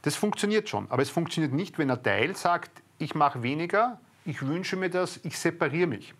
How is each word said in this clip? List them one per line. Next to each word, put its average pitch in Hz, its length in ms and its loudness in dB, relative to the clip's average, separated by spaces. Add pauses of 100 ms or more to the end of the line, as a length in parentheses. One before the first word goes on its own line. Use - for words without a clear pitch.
Das 147 140 0
funktioniert 208 540 0
schon, 101 200 -4
aber 127 140 2
es - 80 -2
funktioniert 160 420 0
nicht, 170 240 -2
wenn 143 140 2
ein 120 100 0
Teil 117 340 2
sagt, 175 360 0 (260)
„Ich 151 160 -4
mache 139 300 2
weniger, 175 560 0 (260)
ich 143 160 -6
wünsche 170 360 -2
mir 185 120 0
das, 180 340 -2
ich - 140 -6
separiere 170 500 2
mich.“ - 320 -6